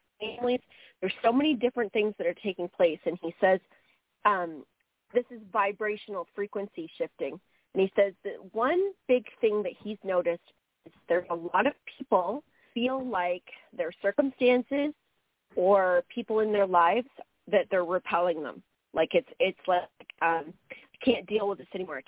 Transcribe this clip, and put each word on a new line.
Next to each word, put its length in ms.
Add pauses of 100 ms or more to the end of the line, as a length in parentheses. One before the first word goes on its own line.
(200)
families. 420 (400)
There's 200
so 120
many 200
different 380
things 260
that 80
are 100
taking 340
place. 360
And 160
he 200
says, 180 (640)
um, 420 (460)
this 200
is 100 (100)
vibrational 800
frequency 640
shifting. 420 (360)
And 80
he 140
says 180 (100)
that 300
one 400 (140)
big 200 (140)
thing 220
that 100
he's 300
noticed 500 (320)
is 80 (160)
there's 200
a 60
lot 320
of 60 (240)
people 440 (320)
feel 300
like 400 (300)
their 180 (100)
circumstances 920 (640)
or 520
people 320
in 140
their 120
lives 440 (380)
that 220
they're 140
repelling 580
them. 220 (300)
Like 200
it's, 160 (100)
it's 280
like, 220 (320)
um, 320 (180)
"I 320
can't 220
deal 240
with 80
this 160
anymore. 240
I 100